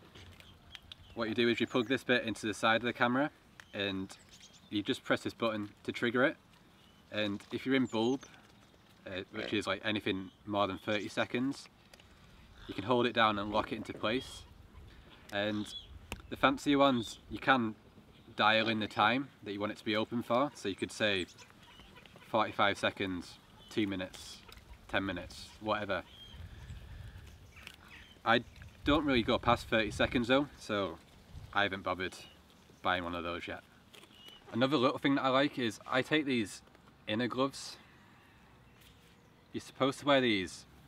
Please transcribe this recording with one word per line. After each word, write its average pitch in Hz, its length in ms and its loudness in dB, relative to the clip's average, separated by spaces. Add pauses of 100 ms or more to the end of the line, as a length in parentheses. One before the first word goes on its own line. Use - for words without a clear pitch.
(1120)
What 113 160 -4
you 110 60 -4
do 117 140 6
is 113 100 2
you 113 80 2
plug 123 200 0
this 127 160 0
bit 123 200 2
into 110 240 -4
the 101 60 -2
side 113 240 4
of 110 60 -2
the 120 100 -2
camera 127 380 2 (420)
and 98 440 -4 (520)
you 107 120 -2
just 123 220 -4
press 117 180 0
this 101 120 -6
button 107 360 -4 (140)
to 120 80 -4
trigger 123 320 0
it. 156 140 0 (760)
And 104 300 -4 (100)
if 120 140 -6
you're 131 100 2
in 131 100 4
bulb, 117 400 0 (800)
uh, 95 140 -6 (120)
which 110 200 -6
is, 101 140 0
like, 98 180 -2
anything 98 460 -2 (160)
more 101 180 2
than 95 140 -4
thirty 104 280 -2
seconds, 123 640 -4 (960)
you 98 60 -10
can 95 120 -6
hold 120 200 4
it 117 80 0
down 110 240 4
and 104 140 -4
lock 104 200 0
it 117 40 -4
into - 180 -10
place. - 480 -4 (920)
And 104 400 -4 (580)
the - 60 -8
fancier 139 440 2
ones, 131 400 2 (100)
you 110 80 -8
can 120 380 2 (600)
dial 110 320 4
in 110 120 0
the 104 80 -2
time 120 420 2 (140)
that 104 100 -8
you 101 60 -8
want 104 120 -2
it 104 60 -10
to - 80 -20
be 107 100 2
open 113 280 -2
for. 131 320 2
So - 120 -8
you 95 80 -2
could - 160 -6
say 98 360 0 (920)
forty-five 104 600 2
seconds, 95 560 -4 (340)
two 107 160 0
minutes, 92 540 -8 (500)
ten 98 160 0
minutes, 85 440 -8 (120)
whatever. 104 420 -2 (2250)
I 117 180 4 (420)
don't 151 200 4
really 127 180 4
go 117 140 4
past - 300 2
thirty 110 240 2
seconds 120 380 0
though, 139 180 4 (100)
so 98 400 -4 (560)
I 101 80 2
haven't 98 220 -2
bothered 90 320 -4 (640)
buying 90 220 0
one 85 100 -6
of 85 100 -6
those 85 240 -8
yet. - 160 -10 (880)
Another 131 260 2
little 131 200 2
thing 139 180 2
that 127 80 0
I 135 60 2
like 139 300 2
is 117 260 -2
I 131 160 2
take 151 240 0
these 120 380 -2 (440)
inner 113 200 0
gloves. 131 500 -4 (1800)
You're 110 80 -8
supposed - 380 0
to 127 60 -14
wear 143 140 6
these 104 460 0 (220)